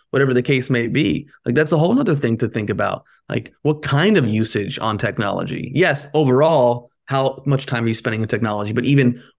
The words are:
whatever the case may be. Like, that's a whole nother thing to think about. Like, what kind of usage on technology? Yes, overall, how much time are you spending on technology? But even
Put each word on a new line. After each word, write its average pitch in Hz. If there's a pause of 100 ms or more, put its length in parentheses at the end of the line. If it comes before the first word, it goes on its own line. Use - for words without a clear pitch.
(120)
whatever 135
the 123
case 127
may 120
be. 120 (180)
Like, 120
that's 156
a 170
whole 170
nother 247
thing 120
to 117
think 107
about. 101 (240)
Like, 117 (100)
what 151
kind 180
of 127
usage 107
on 107
technology? 101
Yes, 151
overall, 135 (140)
how 135
much 139
time 117
are 117
you 113
spending 110
on 107
technology? 104
But 120
even 131 (180)